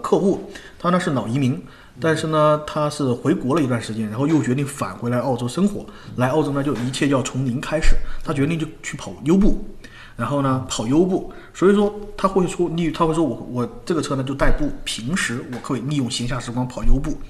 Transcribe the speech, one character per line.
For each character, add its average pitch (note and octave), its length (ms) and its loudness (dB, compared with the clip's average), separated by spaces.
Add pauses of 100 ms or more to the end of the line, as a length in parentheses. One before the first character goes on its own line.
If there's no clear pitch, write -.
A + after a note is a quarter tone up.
客 - 160 2
户， - 320 0 (300)
他 F3 100 0
呢 F3+ 100 4
是 F3 120 0
老 A2+ 160 -2
移 A#2 100 0
民， C#3+ 240 0 (380)
但 D#3 180 0
是 D#3 80 -4
呢 D3+ 400 4
他 D3+ 240 -2
是 C3+ 220 0
回 B2 200 0
国 C3 240 0
了 E3+ 60 2
一 C3 60 2
段 A#2+ 120 -2
时 A2 140 -8
间， G#2+ 160 -4
然 A2 80 -8
后 C#3 80 0
又 D#3 160 4
决 B2 140 0
定 C#3+ 100 -2
返 G2 320 -8
回 A#2+ 140 -4
来 B2 80 0
澳 B2 180 -2
洲 A#2+ 100 -4
生 F3 200 0
活。 - 180 -4 (300)
来 B2 140 0
澳 D3+ 120 2
洲 D3 100 -2
呢 C#3 120 -2
就 D3 140 -2
一 B2 120 -4
切 C#3 200 0
要 C3+ 120 2
从 C3 240 -4
零 B2 160 -2
开 - 180 -4
始， - 160 10 (280)
他 D#3+ 100 -4
决 C3+ 140 2
定 E3 100 -2
就 D3+ 80 -4 (160)
去 - 160 -10
跑 F#2+ 160 -12 (120)
优 E3+ 120 6
步。 - 260 6 (540)
然 A#2+ 120 -4
后 C#3+ 120 0
呢， C3 280 0
跑 - 160 -4
优 D3 180 4
步， F3+ 300 -2 (180)
所 F#3 200 4
以 - 20 6
说 G3+ 180 4 (240)
他 - 120 0
会 F#3+ 180 2
说， F3 240 -2
例 E3 140 -2
如 D3+ 100 0
他 E3+ 140 0
会 D#3+ 60 2
说 E3 120 2
，“我， A#2 240 -4
我 A#2+ 340 -6
这 F3+ 120 -2
个 D3 80 0
车 C#3 120 -4
呢 C3 80 -2
就 C3+ 120 -6
代 C#3 160 4
步， C#3+ 180 2 (140)
平 B2+ 340 -4
时 B2+ 340 -4
我 A#2+ 80 -8
可 C3+ 160 -4
以 A2 60 -4
利 D3 140 -4
用 B2+ 160 -2
闲 A#2+ 160 -4
暇 B2 120 -4
时 A#2+ 120 -8
光 B2+ 160 -2
跑 - 160 -8
优 - 160 8
步。” D3+ 180 -4 (120)